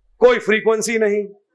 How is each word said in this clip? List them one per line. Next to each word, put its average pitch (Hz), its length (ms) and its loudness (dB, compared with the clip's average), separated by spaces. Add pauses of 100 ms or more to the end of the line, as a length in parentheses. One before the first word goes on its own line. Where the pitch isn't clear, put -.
(220)
कोई 247 180 4
frequency 220 600 -2
नहीं। 208 260 -2 (300)